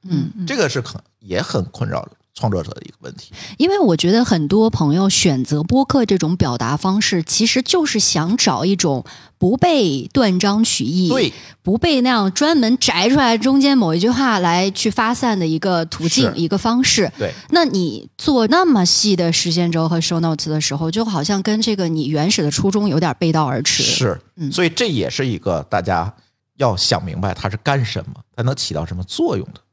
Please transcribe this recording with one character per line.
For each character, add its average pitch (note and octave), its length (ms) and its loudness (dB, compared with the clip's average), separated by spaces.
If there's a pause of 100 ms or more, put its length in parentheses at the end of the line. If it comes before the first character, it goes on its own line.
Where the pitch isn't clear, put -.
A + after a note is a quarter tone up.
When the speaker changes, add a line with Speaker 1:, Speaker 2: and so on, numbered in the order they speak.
Speaker 1:
嗯。 D#3+ 280 -2
Speaker 2:
嗯。 F3+ 80 -8
Speaker 3:
这 B3+ 120 -6
个 F#3+ 100 2
是 B2+ 140 -4
很， - 180 -12 (200)
也 F#2 220 -4
很 - 240 -2
困 - 240 -8
扰 D2 160 -6 (280)
创 A2+ 180 -2
作 F2 120 -2
者 - 80 -12
的 - 100 -14
一 - 80 -18
个 - 120 -20
问 C2 140 -16
题。 - 180 -20 (240)
Speaker 1:
因 E4 120 2
为 G4+ 100 2
我 G#3+ 160 4
觉 E3+ 160 2
得 A#3 120 4
很 D#3+ 240 0
多 G#3+ 220 4
朋 D3 260 2
友 F#3+ 140 2
选 C#3 340 2
择 D3+ 200 -2
播 B3+ 220 2
客 C4 200 2
这 G3 120 2
种 E3 200 0
表 B2 200 0
达 A#2 180 -2
方 F#3+ 240 0
式， F#3 240 0
其 - 220 0
实 B3+ 160 0
就 E4+ 240 0
是 A3+ 140 -2
想 F3 380 0
找 C#3+ 280 0
一 G3 100 2
种 C#3 280 0 (340)
不 G3 200 2
被 G#3 560 2
断 G3 260 2
章 G#3 240 2
取 - 200 0
义， E3+ 260 0
Speaker 3:
对。 A#3 240 0 (300)
Speaker 1:
不 G3 140 0
被 C#4+ 240 2
那 B3 80 2
样 G#3 220 2
专 D4+ 260 2
门 A#3+ 220 4
摘 F#3 300 2
出 C4+ 80 4
来 A#3 200 4
中 C4+ 240 2
间 C#4 160 4
某 E3+ 160 2
一 E3+ 60 2
句 G#3 100 2
话 A#3+ 300 2
来 F3+ 320 2
去 G#3+ 180 -2
发 A3+ 240 0
散 A#3 240 0
的 F3 80 0
一 D#3+ 140 0
个 E3+ 260 0
途 D#3+ 220 -6
径， C#3+ 260 2
Speaker 3:
是。 - 60 -8
Speaker 1:
一 E3 80 0
个 G3 100 0
方 A#3+ 260 0
式。 F#3+ 360 0
Speaker 3:
对。 G2 120 -4 (180)
Speaker 1:
那 E4 160 4
你 F#3 420 -4 (100)
做 B3 300 2
那 E4+ 180 4
么 A3+ 200 4
细 G3+ 300 2
的 E3+ 160 0
时 E3+ 200 0
间 E3+ 200 0
轴 E3 180 0
和 E3 100 0
show E3 200 -2
notes E3 300 -2
的 D#3 120 -2
时 C#3+ 140 -4
候， D#3+ 140 -4
就 G#3 140 -2
好 F#3+ 200 -2
像 G3 200 -2
跟 G#3+ 180 0
这 G#3+ 140 0
个 F#3 120 -2
你 D#3 200 -2
原 D3+ 220 0
始 G3+ 120 0
的 D3 80 0
初 F#3+ 220 0
衷 G#3 160 0
有 E3 120 2
点 D#3+ 200 0
背 E3 120 0
道 D#3 140 2
而 B2+ 160 -4
驰。 - 220 0
Speaker 3:
是。 G#2+ 380 0 (160)
Speaker 1:
嗯。 D3+ 140 -6
Speaker 3:
所 F3+ 120 0
以 E3 60 2
这 A3+ 180 -2
也 G#2 220 -2
是 C3 180 -4
一 G#2+ 100 -4
个 E2 320 -4
大 F#2 120 -2
家 F2 300 -2 (460)
要 A#2+ 180 0
想 - 280 -2
明 F#2 160 -8
白 F#2+ 140 -2
它 - 140 -6
是 G2 100 -6
干 C#3 260 -2
什 - 160 -4
么， - 220 -14 (140)
它 A#2+ 60 -6
能 C3 140 -2
起 - 180 -8
到 - 120 -4
什 E2+ 100 -8
么 F#2 80 -6
作 D#4 340 -2
用 E2 160 -6
的。 - 60 -20 (140)